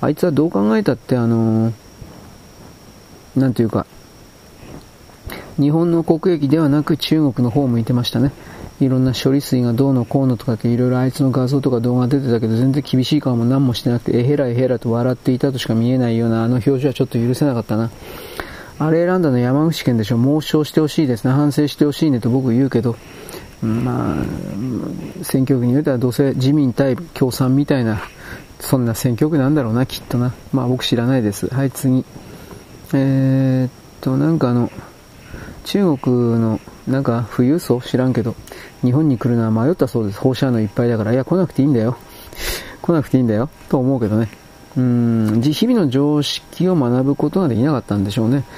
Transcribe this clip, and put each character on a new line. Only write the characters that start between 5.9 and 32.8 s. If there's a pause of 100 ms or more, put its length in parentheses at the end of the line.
の
国
益
で
は
な
く
中
国
の
方
を
向
い
て
ま
し
た
ね。 (460)
い
ろ
ん
な
処
理
水
が
ど
う
の
こ
う
の
と
か
っ
て
い
ろ
い
ろ
あ
い
つ
の
画
像
と
か
動
画
出
て
た
け
ど、
全
然
厳
し
い
顔
も
何
も
し
て
な
く
て、
え
へ
ら
え
へ
ら
と
笑
っ
て
い
た
と
し
か
見
え
な
い
よ
う
な
あ
の
表
情
は
ち
ょ
っ
と
許
せ
な
か
っ
た
な。 (880)
あ
れ
選
ん
だ
の
山
口
県
で
し
ょ。
「猛
省
し
て
ほ
し
い
で
す
ね。
反
省
し
て
ほ
し
い
ね」
と
僕
言
う
け
ど、 (640)
ま
あ、
選
挙
区
に
お
い
て
は
ど
う
せ
自
民
対
共
産
み
た
い
な、 (580)
そ
ん
な
選
挙
区
な
ん
だ
ろ
う
な、
き
っ
と
な。 (180)
ま
あ
僕
知
ら
な
い
で
す。
は
い、
次。 (880)